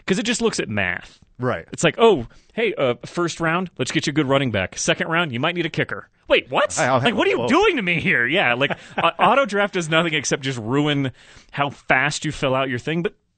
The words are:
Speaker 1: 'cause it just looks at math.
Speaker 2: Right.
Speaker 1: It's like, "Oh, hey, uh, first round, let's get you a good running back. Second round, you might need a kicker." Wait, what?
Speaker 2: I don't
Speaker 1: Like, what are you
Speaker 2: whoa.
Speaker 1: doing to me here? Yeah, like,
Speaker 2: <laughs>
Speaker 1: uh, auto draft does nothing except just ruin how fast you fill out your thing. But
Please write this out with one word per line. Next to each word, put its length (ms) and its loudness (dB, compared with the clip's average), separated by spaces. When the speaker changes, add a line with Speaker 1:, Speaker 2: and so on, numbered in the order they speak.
Speaker 1:
'cause 140 0
it 60 -2
just 140 -2
looks 200 0
at 80 -6
math. 500 -4
Speaker 2:
Right. 320 -4
Speaker 1:
It's 100 -10
like, 160 0
"Oh, 300 4
hey, 220 -2
uh, 200 0
first 360 -4
round, 380 -2
let's 120 -4
get 160 0
you 60 -2
a 20 -4
good 140 2
running 240 2
back. 260 -2
Second 300 -2
round, 240 0
you 80 -4
might 160 -2
need 100 -2
a 40 -8
kicker." 380 -6
Wait, 220 2
what? 280 0
Speaker 2:
I 100 2
don't 160 4
Speaker 1:
Like, 100 2
what 120 2
are 40 2
you 80 0
Speaker 2:
whoa. 100 -2
Speaker 1:
doing 280 4
to 60 -2
me 180 0
here? 260 2
Yeah, 260 2
like, 180 0
Speaker 2:
<laughs> 120 -20
Speaker 1:
uh, 200 2
auto 280 4
draft 260 -2
does 160 -4
nothing 240 2
except 300 -2
just 160 -4
ruin 520 0
how 180 -2
fast 520 0
you 100 -2
fill 220 -2
out 140 0
your 100 -4
thing. 240 -4
But 120 -4